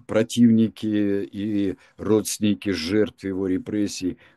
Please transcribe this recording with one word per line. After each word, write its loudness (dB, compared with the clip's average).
противники 2
и -4
родственники 0
жертв -2
его -4
репрессий -4